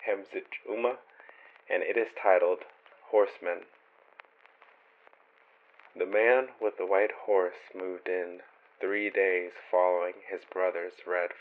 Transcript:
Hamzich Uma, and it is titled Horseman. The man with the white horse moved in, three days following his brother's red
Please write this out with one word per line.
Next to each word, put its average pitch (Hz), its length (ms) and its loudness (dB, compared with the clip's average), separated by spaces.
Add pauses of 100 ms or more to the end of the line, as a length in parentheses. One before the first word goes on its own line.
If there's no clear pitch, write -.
Hamzich 98 480 -8 (100)
Uma, 120 300 -2 (720)
and 87 140 -2
it 90 120 -4
is 113 120 2 (140)
titled 90 440 4 (460)
Horseman. 95 540 0 (2250)
The 90 120 -2
man 117 400 4 (120)
with 107 180 -2
the 92 100 -4
white 98 240 2 (140)
horse 92 500 0
moved 92 340 -8
in, 90 300 -6 (400)
three 101 320 -2
days 92 400 2 (180)
following 90 440 2 (140)
his 95 140 -8 (100)
brother's 90 540 -4
red 87 240 -2 (120)